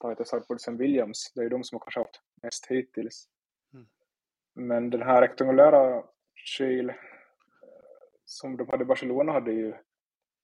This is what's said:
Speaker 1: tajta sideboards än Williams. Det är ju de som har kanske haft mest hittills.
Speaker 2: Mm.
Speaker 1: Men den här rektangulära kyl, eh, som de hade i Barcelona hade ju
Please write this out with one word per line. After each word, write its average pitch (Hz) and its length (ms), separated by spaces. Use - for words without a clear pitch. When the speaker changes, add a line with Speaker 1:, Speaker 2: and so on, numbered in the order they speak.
Speaker 1:
tajta 117 240
sideboards 120 440
än 120 80
Williams. 123 580
Det 131 60
är - 20
ju 117 60
de 127 160
som - 120
har 113 80
kanske - 160
haft - 200
mest - 240
hittills. 127 600
Speaker 2:
Mm. 123 120
Speaker 1:
Men 120 360
den 120 120
här 127 200
rektangulära 131 800
kyl, 127 560
eh, - 40
som 131 320
de 120 120
hade 131 140
i 123 40
Barcelona 131 460
hade 123 200
ju 110 220